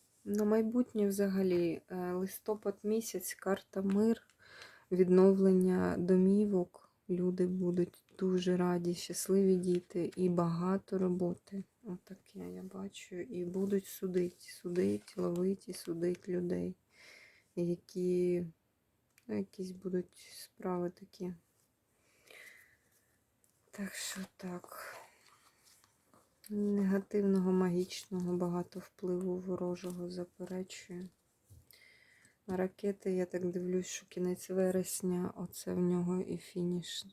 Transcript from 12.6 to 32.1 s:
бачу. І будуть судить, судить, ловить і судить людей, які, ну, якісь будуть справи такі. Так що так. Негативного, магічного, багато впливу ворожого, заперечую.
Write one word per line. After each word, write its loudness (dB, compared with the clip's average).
бачу. -12
І -8
будуть -2
судить, -4
судить, -2
ловить 0
і -10
судить -4
людей, -2
які, 0
ну, -4
якісь -6
будуть -6
справи -6
такі. -10
Так -8
що -8
так. -12
Негативного, 2
магічного, 0
багато -4
впливу -4
ворожого, -6
заперечую. -10